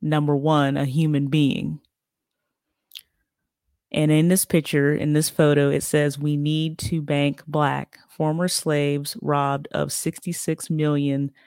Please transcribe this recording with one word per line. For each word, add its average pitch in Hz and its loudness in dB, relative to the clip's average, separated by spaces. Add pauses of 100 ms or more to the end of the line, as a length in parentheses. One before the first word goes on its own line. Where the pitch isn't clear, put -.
number 147 2
one, 143 2
a 139 -2
human 143 0
being. 147 0 (2000)
And 151 2
in 156 4
this 185 2
picture, 147 0
in 151 0
this 151 2
photo, 147 4
it 139 0
says, 147 0
"We 147 -2
need 156 -2
to 160 -4
bank 143 -2
black. 143 -2 (120)
Former 160 -2
slaves 143 -2
robbed 143 -2
of 147 -4
sixty-six - -6
million 143 0 (160)